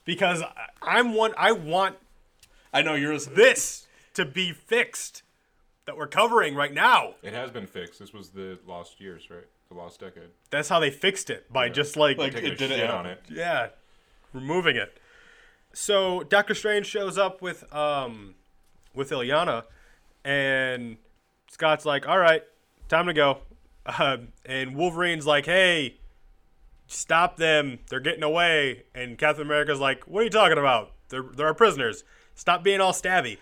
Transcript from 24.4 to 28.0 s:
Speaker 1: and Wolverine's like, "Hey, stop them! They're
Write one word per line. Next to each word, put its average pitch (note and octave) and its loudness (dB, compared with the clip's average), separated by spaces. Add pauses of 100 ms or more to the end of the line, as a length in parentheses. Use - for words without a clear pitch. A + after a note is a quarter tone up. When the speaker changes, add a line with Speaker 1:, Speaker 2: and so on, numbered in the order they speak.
Speaker 1:
and C3 -8
Wolverine's E3 -2
like, D3 2
"Hey, E3+ 2 (920)
stop F3 0
them! D3+ 2 (100)
They're B2+ -6